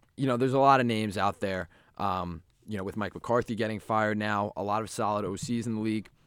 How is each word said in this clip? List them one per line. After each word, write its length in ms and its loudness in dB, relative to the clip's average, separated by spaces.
you 100 0
know, 100 2
there's 180 2
a 40 4
lot 220 8
of 60 2
names 320 0
out 220 0
there, 280 -2
um, 440 -4
you 120 -6
know, 60 -6
with 120 -8
Mike 180 -4
McCarthy 400 0
getting 260 -2
fired 380 0
now, 380 0
a 60 -6
lot 200 0
of 80 -8
solid 340 0
O 120 -4
Cs 300 -4
in 100 -2
the 60 -4
league, 260 -2